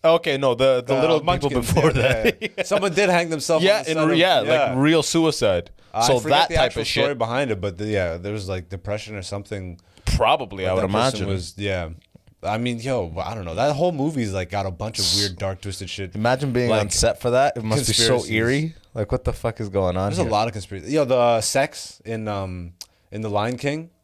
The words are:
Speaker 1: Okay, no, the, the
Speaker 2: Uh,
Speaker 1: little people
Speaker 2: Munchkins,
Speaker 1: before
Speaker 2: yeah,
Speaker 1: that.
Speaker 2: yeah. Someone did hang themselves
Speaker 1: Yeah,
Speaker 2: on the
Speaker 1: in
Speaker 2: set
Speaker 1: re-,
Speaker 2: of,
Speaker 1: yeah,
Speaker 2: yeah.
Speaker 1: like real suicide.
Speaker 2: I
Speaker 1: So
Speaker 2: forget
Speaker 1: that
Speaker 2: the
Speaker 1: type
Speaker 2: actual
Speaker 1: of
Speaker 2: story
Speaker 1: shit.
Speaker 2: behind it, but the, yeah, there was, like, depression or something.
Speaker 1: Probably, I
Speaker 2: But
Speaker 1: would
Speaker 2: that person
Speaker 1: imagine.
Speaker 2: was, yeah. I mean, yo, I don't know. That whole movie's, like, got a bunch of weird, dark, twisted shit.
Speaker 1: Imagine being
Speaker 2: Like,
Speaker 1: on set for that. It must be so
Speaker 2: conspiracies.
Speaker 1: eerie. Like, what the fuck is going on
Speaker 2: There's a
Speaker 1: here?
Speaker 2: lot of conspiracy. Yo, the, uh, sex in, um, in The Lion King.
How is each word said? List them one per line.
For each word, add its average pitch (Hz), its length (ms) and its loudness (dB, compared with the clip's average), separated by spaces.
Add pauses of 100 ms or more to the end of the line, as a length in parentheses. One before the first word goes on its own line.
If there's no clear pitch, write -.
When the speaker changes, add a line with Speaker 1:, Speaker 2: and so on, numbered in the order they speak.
Speaker 1:
Okay, 165 320 4
no, 135 160 2
the, 127 320 4
the 135 100 2
Speaker 2:
Uh, 127 60 2
Speaker 1:
little 160 180 4
people 151 60 -6
Speaker 2:
Munchkins, 143 480 0
Speaker 1:
before 156 220 6
Speaker 2:
yeah, 120 280 2
Speaker 1:
that. - 180 0 (160)
Speaker 2:
yeah. 190 60 -4
Someone 196 300 0
did 196 160 4
hang 175 200 2
themselves 160 360 0
Speaker 1:
Yeah, 202 140 4
Speaker 2:
on 139 60 -6
the 160 60 -6
Speaker 1:
in 160 60 0
Speaker 2:
set 156 80 2
Speaker 1:
re-, 165 80 4
Speaker 2:
of, 165 60 4
Speaker 1:
yeah, 170 240 6
Speaker 2:
yeah. 151 220 2
Speaker 1:
like 110 120 -2
real 151 240 4
suicide. 135 720 0 (240)
Speaker 2:
I 113 100 2
Speaker 1:
So 127 140 4
Speaker 2:
forget 131 220 4
Speaker 1:
that 165 80 2
Speaker 2:
the 165 80 -4
Speaker 1:
type 156 80 6
Speaker 2:
actual 120 180 -4
Speaker 1:
of - 40 -4
Speaker 2:
story - 200 0
Speaker 1:
shit. 143 100 -2
Speaker 2:
behind 120 320 -2
it, 101 100 -2
but 95 200 -6
the, 104 80 -4
yeah, 90 300 0
there 101 160 -6
was, 101 140 -8
like, 92 220 -6
depression 104 460 -8
or 95 80 -10
something. 95 560 -10 (260)
Speaker 1:
Probably, 110 600 2
I 92 80 2
Speaker 2:
But - 0 -
Speaker 1:
would 95 160 0
Speaker 2:
that 120 200 2
person 107 120 -6
Speaker 1:
imagine. 101 40 -4
Speaker 2:
was, 95 300 -6
yeah. 92 320 -4 (540)
I 107 160 -2
mean, 120 200 -4
yo, 113 400 -4
I 95 140 -6
don't 104 120 -10
know. 82 100 -8
That 139 200 0
whole 175 160 0
movie's, 139 400 -2
like, 92 200 -4
got 98 160 -4
a 95 40 -4
bunch 107 280 -8
of 98 60 -2 (120)
weird, 98 220 -2
dark, 95 200 -6
twisted 98 300 -10
shit. 95 260 -8
Speaker 1:
Imagine 127 380 0
being 120 160 2
Speaker 2:
Like, 107 120 4
Speaker 1:
on 104 100 -2
set - 280 0
for 120 120 -2
that. 131 260 2
It 113 60 -8
must 110 240 0
be 110 60 0
so 117 260 4
Speaker 2:
conspiracies. 110 120 -6
Speaker 1:
eerie. 135 440 0 (180)
Like, 107 180 -4
what 127 140 -2
the - 80 -2
fuck - 260 -4
is 107 100 -6
going 92 280 0
on 98 140 0
Speaker 2:
There's 180 80 -2
a - 20 0
Speaker 1:
here? 117 100 0
Speaker 2:
lot 107 160 2
of - 60 -8
conspiracy. 98 380 -10
Yo, 151 120 2
the, 127 140 2
uh, 120 240 4
sex - 640 -4
in, 110 220 -6
um, 92 460 -6 (380)
in 107 100 -8
The 110 80 -6
Lion 107 280 -2
King. 151 320 -6 (140)